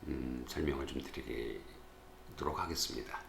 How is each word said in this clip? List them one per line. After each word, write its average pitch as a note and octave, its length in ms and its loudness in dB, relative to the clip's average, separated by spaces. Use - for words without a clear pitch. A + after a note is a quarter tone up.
음, B1+ 400 0
설명을 C#2 400 4
좀 C2+ 140 0
드리도록 - 1600 -2
하겠습니다. - 720 2